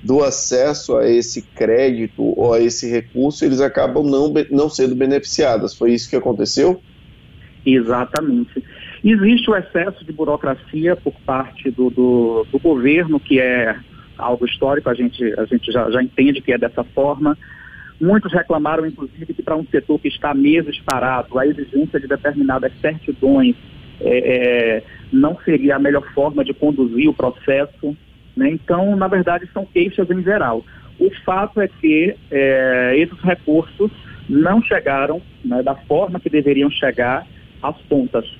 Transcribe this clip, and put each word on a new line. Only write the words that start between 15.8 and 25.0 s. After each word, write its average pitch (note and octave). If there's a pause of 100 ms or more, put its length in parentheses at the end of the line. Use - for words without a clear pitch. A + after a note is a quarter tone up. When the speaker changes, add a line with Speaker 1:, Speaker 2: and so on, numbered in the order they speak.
Speaker 2:
já B2
entende C3+
que C3
é A#2+
dessa A#2+
forma. C#3+ (640)
Muitos F#3+
reclamaram, D#3+
inclusive, D#3
que -
pra D#3
um D#3
setor D3
que D3
está D3
meses D3
parado, B2+
a C3
exigência D3
de C3+
determinadas C3+
certidões, D3+ (440)
é, B2
é, B2 (300)